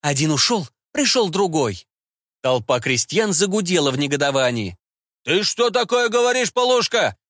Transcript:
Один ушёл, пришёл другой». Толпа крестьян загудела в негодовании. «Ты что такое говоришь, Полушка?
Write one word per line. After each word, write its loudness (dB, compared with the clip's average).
Один 0
ушёл, 0
пришёл 0
другой». -2
Толпа 0
крестьян 0
загудела 0
в -4
негодовании. 0
«Ты 0
что 0
такое 0
говоришь, 0
Полушка? 0